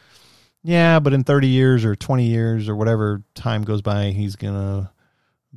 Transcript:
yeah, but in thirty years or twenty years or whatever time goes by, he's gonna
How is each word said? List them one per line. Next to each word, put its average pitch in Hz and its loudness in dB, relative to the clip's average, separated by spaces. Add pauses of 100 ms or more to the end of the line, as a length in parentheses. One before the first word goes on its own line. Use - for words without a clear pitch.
(640)
yeah, 165 4
but 143 2
in 135 2
thirty 139 2
years 131 4
or 104 0
twenty 127 -2
years 113 0
or 107 -4
whatever 107 0 (120)
time 110 -4
goes 104 -4
by, 101 -2
he's 98 -4
gonna 98 -6 (640)